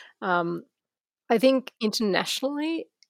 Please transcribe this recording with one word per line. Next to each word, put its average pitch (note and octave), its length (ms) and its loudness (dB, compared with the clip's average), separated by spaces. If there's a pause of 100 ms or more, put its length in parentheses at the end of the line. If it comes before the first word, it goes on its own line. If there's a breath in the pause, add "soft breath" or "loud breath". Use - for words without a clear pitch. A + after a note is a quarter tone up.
(220 loud breath)
Um, F3 420 0 (640)
I A#3 80 4
think C4 340 2 (100)
internationally, B3+ 1040 -2 (220)